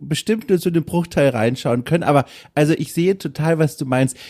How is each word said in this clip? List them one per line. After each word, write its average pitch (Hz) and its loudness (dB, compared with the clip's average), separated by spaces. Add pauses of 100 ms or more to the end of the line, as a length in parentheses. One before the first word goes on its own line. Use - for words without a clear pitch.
bestimmt 180 -4
nur 185 4
zu 175 -2
dem 165 0
Bruchteil 170 0
reinschauen 123 0
können, 165 0
aber 143 2 (300)
also 151 2
ich - -4
sehe 185 0
total, 156 -2
was 156 0
du 151 -8
meinst. 131 0 (140)